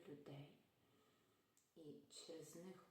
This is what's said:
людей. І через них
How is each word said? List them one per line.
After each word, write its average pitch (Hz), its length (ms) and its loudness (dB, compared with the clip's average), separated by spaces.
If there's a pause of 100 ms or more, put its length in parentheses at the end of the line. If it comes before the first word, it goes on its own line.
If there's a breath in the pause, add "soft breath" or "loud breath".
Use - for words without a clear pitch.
людей. 143 380 4 (1300 loud breath)
І 156 200 2 (160)
через 160 440 2
них 180 360 2